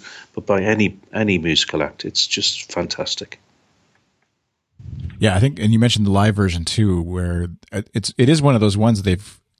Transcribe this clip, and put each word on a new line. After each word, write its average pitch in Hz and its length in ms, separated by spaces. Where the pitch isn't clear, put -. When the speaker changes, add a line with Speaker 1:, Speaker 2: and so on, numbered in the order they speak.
Speaker 1:
but - 140
by 98 160
any, 104 340
any 104 240
musical 80 460
act. - 200
It's - 220
just - 460
fantastic. - 680
Speaker 2:
Yeah, 104 160
I 92 40
think, 139 200
and 107 120
you 117 60
mentioned 110 300
the 98 40
live 101 240
version 87 300
too, 95 360
where 87 460
it, 107 220
it's, - 240
it 123 100
is 156 140
one 139 140
of 104 60
those 104 140
ones 107 260
that 98 80
they've - 300